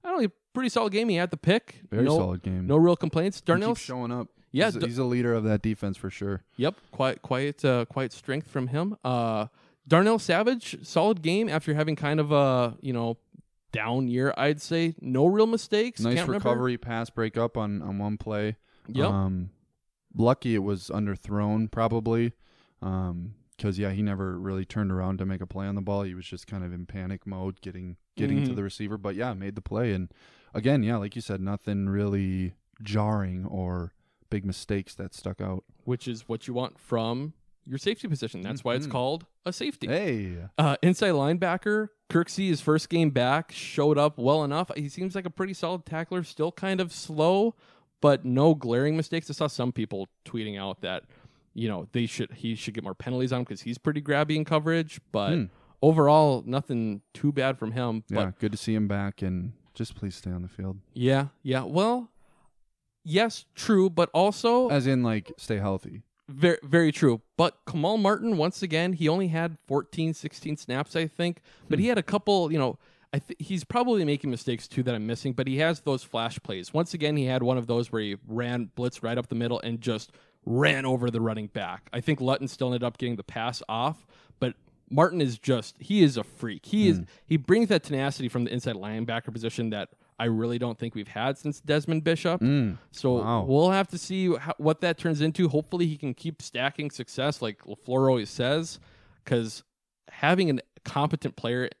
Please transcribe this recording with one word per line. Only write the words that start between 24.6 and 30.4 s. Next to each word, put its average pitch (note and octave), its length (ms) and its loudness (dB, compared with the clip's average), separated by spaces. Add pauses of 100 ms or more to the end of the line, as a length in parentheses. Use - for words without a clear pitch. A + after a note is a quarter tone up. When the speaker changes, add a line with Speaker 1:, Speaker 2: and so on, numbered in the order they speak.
Speaker 2:
turned G#2 260 -2
around F#2 260 -2
to F#2+ 80 -4
make F#2+ 160 -4
a F2+ 60 -8
play G2 200 -8
on G2+ 80 -4
the G2+ 60 -4
ball. G2+ 220 -2
He F#2+ 100 -6
was F2+ 120 -12
just - 220 -14
kind F#2+ 160 -8
of F2 80 -8
in F2 140 -10
panic F#2+ 420 -8
mode, F#2+ 340 -6
getting, F#2 360 -12 (180)
getting C#3 280 0
to C3 40 0
Speaker 1:
Mm-hmm. B2 80 -2
Speaker 2:
the G2+ 80 -4
receiver. G#2 340 -6
But, G2 180 -6
yeah, A#2 180 -4
made G2 220 -8
the G#2 60 -8
play. A2 320 -2
And, F#2 160 -2 (440)